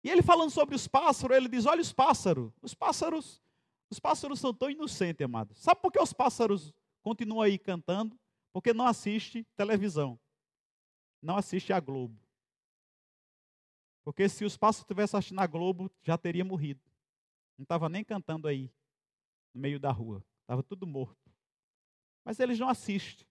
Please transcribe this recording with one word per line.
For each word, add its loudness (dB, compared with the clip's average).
E -6
ele 6
falando 6
sobre 0
os -6
pássaros, 4
ele 6
diz, 0
"Olha 4
os -4
pássaros, 2
os -12
pássaros, -4
os -12
pássaros -2
são 0
tão -2
inocentes, -4
amados." -6
Sabe 2
por 2
que 4
os 2
pássaros 0
continuam -4
aí 6
cantando? -4
Porque 2
não 2
assiste 0
televisão, 0
não -2
assiste -2
a 4
Globo. -8
Porque 0
se -4
os -4
pássaros 2
tivessem -2
assistindo -4
a 2
Globo, -4
já 0
teria -2
morrido. -6
Não -16
tava -2
nem -6
cantando -6
aí, -4
no -12
meio -4
da -2
rua. -6
Tava -4
tudo -10
morto. -10
Mas -10
eles 2
não 0
assistem. -4